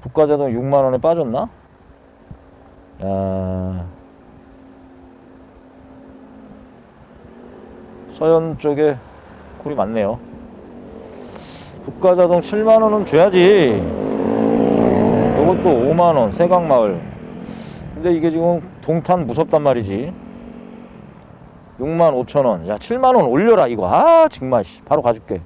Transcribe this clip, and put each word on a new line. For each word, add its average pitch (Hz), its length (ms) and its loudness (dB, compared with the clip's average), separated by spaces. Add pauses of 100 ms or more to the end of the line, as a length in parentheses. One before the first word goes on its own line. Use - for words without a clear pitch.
북가자동 143 500 0
육만 135 320 0
원에 127 140 0
빠졌나? 160 500 -2 (1600)
야... 95 840 -6 (4000)
서현 160 460 -2
쪽에 147 380 -2 (680)
콜이 147 120 -10
많네요. 110 440 -4 (1700)
북가자동 175 580 2
칠만 220 400 2
원은 214 220 0
줘야지. 175 760 4 (1600)
요것도 147 520 2
오만 165 260 4
원, 110 160 2
세강마을. 143 680 2 (960)
근데 170 180 -2
이게 165 180 0
지금 165 320 -2 (200)
동탄 170 440 -2
무섭단 151 360 -2
말이지. 120 500 -2 (1700)
육만 160 340 0
오천 127 300 -2
원. 90 240 -2
야, 104 100 -6
칠만 254 360 0
원 190 120 4
올려라, 175 400 4
이거. 208 200 -4
아, 320 420 4
정말, 127 360 -2
씨. - 180 -18
바로 147 200 0
가줄게. 110 440 -4